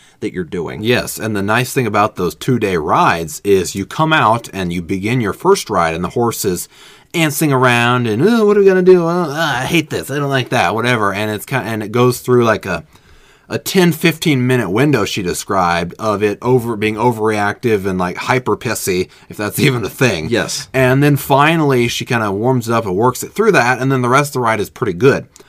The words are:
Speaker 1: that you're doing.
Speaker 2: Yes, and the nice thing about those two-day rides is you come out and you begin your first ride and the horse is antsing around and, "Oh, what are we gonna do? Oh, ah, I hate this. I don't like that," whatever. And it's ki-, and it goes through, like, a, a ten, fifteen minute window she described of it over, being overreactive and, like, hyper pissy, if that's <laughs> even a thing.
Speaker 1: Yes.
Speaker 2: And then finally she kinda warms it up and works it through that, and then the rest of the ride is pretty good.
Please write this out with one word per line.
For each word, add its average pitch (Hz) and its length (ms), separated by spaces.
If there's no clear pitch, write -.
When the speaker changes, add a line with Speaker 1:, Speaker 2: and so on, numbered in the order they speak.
Speaker 1:
that 107 140
you're 90 100
doing. 82 400
Speaker 2:
Yes, 113 340
and 110 160
the 98 80
nice 113 320
thing 127 140
about 104 300
those 87 180
two-day 107 400
rides 85 720
is 95 300
you 98 100
come 156 260
out 117 400
and 90 220
you 87 80
begin 98 400
your 98 100
first 190 380
ride 85 260
and 87 80
the 87 60
horse 120 340
is 90 240
antsing 156 400
around 123 540
and, 110 140
"Oh, 220 240
what 208 120
are - 20
we 196 60
gonna 185 160
do? 180 220
Oh, 170 260
ah, 143 320
I - 20
hate 156 260
this. 101 220
I 143 60
don't 143 100
like 135 220
that," 104 260
whatever. 113 380
And 107 180
it's 104 140
ki-, 139 100
and 110 260
it 104 120
goes 123 260
through, 123 240
like, 107 220
a, 92 180
a 113 100
ten, 175 320
fifteen 156 560
minute 123 220
window 120 340
she 104 180
described 87 760
of 104 240
it 101 180
over, 117 360
being 107 180
overreactive 107 880
and, 92 140
like, 90 160
hyper 127 400
pissy, 95 540
if - 80
that's 104 240
<laughs> 147 80
even 123 160
a 90 60
thing. 92 400
Speaker 1:
Yes. - 440
Speaker 2:
And 131 300
then 143 140
finally 139 720
she - 160
kinda 110 260
warms 113 380
it 117 40
up 110 120
and 90 100
works 117 280
it 90 100
through 214 180
that, 123 300
and 135 100
then 131 120
the 120 40
rest 143 220
of - 60
the 127 40
ride 110 220
is 92 80
pretty 104 240
good. 101 340